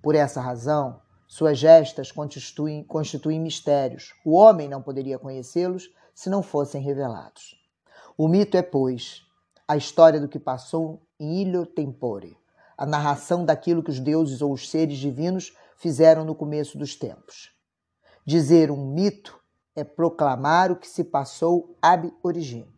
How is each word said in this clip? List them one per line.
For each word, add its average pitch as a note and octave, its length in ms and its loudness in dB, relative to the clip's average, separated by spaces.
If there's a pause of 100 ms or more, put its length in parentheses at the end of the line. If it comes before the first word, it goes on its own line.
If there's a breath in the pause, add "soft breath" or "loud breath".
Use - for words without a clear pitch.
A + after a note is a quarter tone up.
Por D3+ 140 0
essa C#3 260 0
razão, B2+ 600 -4 (260)
suas D3+ 320 0
gestas D3+ 520 6
constituem, D3+ 720 -10
constituem D#3 560 -6
mistérios. C#3+ 720 -4 (120)
O D#3+ 100 4
homem F#3+ 320 8
não C#3 140 -10
poderia C3+ 380 -8
conhecê-los E3+ 720 -6 (240 soft breath)
se - 160 -10
não G3 120 -2
fossem C#3+ 400 -6
revelados. C3+ 720 -10 (640 soft breath)
O D#3 100 0
mito G3 300 2
é, F3 40 4
pois, C3 600 -6 (460)
a D3+ 100 -2
história D#3 420 6
do C#3+ 80 -6
que C#3+ 120 -12
passou D#3+ 680 -8 (140)
em E3 240 -4
Ilho F3+ 220 -4
Tempore, A#2+ 720 -8 (420 soft breath)
a C#3 80 -6
narração D3 600 -2
daquilo E3 380 0
que D#3+ 80 -8
os C3 80 -6
deuses C#3+ 420 -2
ou C#3+ 100 -2
os B2+ 180 -10
seres D#3 280 -2
divinos D3+ 580 -6 (220 soft breath)
fizeram D#3+ 480 4
no D#3 80 -8
começo D3 440 -8
dos C#3+ 180 -10
tempos. - 560 -16 (720 soft breath)
Dizer D#3 460 4
um C#3 220 -8
mito G3 460 -4 (360)
é - 80 -8
proclamar E3 880 0
o F3 60 -4
que - 100 -20
se - 160 -8
passou E3+ 800 -4
ab E3 300 2 (120)
origine. D3 540 -8